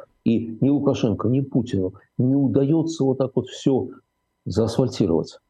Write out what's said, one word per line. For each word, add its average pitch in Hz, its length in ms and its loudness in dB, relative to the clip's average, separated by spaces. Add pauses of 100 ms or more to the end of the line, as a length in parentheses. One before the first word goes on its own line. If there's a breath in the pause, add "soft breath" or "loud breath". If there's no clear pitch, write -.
(240 loud breath)
И 113 360 0
ни 131 100 2
Лукашенко, 131 600 0
ни 131 120 2
Путину 98 520 -2 (240 soft breath)
не 127 180 2
удаётся 139 680 0
вот 131 120 0
так 131 180 -2
вот 123 120 -2
всё 120 420 0 (560)
заасфальтировать. 107 920 0 (100)